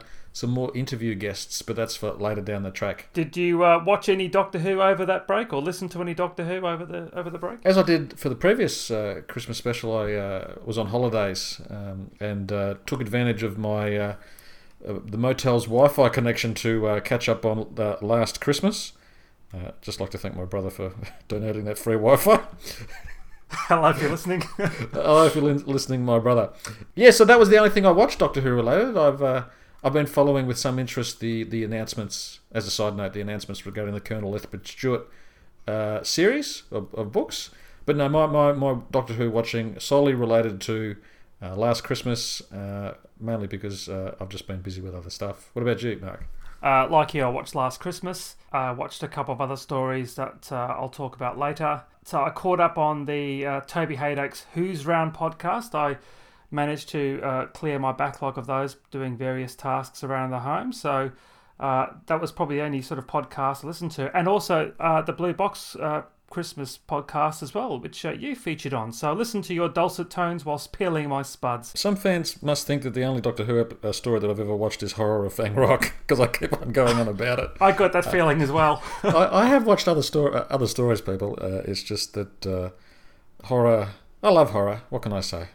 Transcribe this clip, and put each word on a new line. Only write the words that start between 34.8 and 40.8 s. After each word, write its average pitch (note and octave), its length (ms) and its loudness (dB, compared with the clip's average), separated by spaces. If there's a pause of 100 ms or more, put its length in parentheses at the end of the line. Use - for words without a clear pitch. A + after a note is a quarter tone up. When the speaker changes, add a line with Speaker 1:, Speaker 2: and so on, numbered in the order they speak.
Speaker 1:
uh, G#2+ 340 -2
series C4 720 0
of, G#2 240 -8
of G#2+ 160 -6
books. - 400 -4 (340)
But D3+ 100 2
no, C#3+ 140 2
my, D#3 160 4
my, D3 280 4
my C3+ 260 0 (100)
Doctor A#2+ 240 0
Who A#2 160 0
watching A2+ 500 -2
solely C#3+ 340 4
related A#2 480 2
to, A2 340 -4 (440)